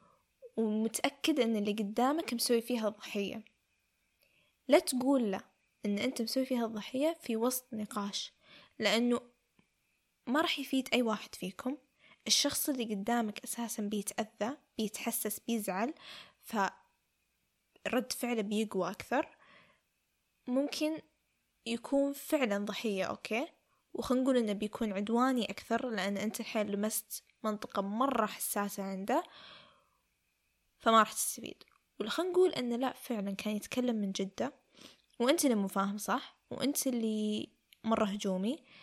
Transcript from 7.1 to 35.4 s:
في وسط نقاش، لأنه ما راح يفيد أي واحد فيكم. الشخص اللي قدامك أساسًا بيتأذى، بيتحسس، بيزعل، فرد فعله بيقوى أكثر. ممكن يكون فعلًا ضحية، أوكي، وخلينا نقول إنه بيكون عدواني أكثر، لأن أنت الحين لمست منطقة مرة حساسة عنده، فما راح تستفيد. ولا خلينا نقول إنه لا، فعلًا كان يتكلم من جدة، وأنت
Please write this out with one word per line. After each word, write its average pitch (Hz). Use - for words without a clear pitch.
في 226
وسط 240
نقاش، 208
لأنه 233
ما 285
راح 349
يفيد 262
أي 247
واحد 220
فيكم. 254
الشخص -
اللي 262
قدامك 220
أساسًا 233
بيتأذى، 208
بيتحسس، 220
بيزعل، 220
فرد -
فعله 240
بيقوى 208
أكثر. -
ممكن 285
يكون 277
فعلًا 262
ضحية، 202
أوكي، -
وخلينا 247
نقول 254
إنه 220
بيكون 208
عدواني 233
أكثر، 233
لأن 202
أنت 214
الحين 220
لمست 208
منطقة 214
مرة 226
حساسة 202
عنده، 196
فما 226
راح 214
تستفيد. -
ولا 214
خلينا 359
نقول 359
إنه 240
لا، 254
فعلًا 202
كان 214
يتكلم 247
من 202
جدة، 196
وأنت 294